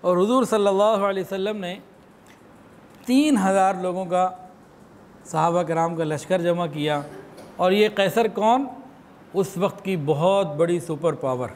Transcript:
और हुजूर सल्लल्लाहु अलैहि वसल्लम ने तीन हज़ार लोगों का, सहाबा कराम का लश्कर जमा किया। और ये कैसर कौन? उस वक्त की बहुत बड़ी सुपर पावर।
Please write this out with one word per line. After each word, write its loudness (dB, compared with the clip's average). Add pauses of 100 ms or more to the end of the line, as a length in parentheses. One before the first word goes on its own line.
और 2
हुजूर 2
सल्लल्लाहु 2
अलैहि -2
वसल्लम -6
ने -10 (1300)
तीन 4
हज़ार 2
लोगों -4
का, 2 (1000)
सहाबा 0
कराम 0
का -2
लश्कर -2
जमा 0
किया। -2 (520)
और 2
ये 4
कैसर 0
कौन? 2 (680)
उस -2
वक्त -4
की -2
बहुत 2 (100)
बड़ी 2
सुपर -2
पावर। -4